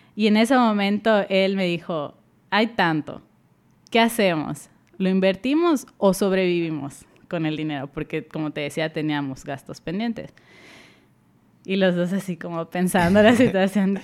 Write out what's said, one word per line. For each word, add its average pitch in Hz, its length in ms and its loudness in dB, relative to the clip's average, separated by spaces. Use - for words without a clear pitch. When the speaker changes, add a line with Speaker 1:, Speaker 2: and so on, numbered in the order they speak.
Speaker 1:
Y 214 100 2
en 214 80 4
ese 226 220 4
momento 208 720 2
él 196 260 2
me 190 100 -2
dijo, 170 500 -4
"Hay 214 180 2
tanto. 165 540 -2
¿Qué 226 120 2
hacemos? 190 680 0
¿Lo 190 120 0
invertimos 254 760 0
o 196 160 4
sobrevivimos 175 920 -2
con 165 160 -4
el 156 100 -2
dinero?" 151 320 -6
Porque, 156 380 -8
como 156 260 -8
te 151 100 -8
decía, 160 300 -4
teníamos 147 540 -6
gastos 143 340 -12
pendientes. 214 540 -8
Y 196 100 -4
los 185 180 2
dos 175 180 -2
así 185 240 -6
como 170 320 -8
pensando 180 540 2
la 233 120 6
Speaker 2:
<laughs> - 0 -
Speaker 1:
situación, 196 680 2